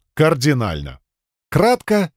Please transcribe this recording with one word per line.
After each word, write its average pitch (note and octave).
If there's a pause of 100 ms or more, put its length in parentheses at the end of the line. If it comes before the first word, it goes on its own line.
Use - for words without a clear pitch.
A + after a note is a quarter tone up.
(140)
кардинально. A#2+ (500)
Кратко G#3